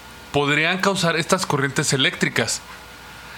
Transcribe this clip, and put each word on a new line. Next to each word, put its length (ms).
podrían 480
causar 380
estas 280
corrientes 480
eléctricas. 680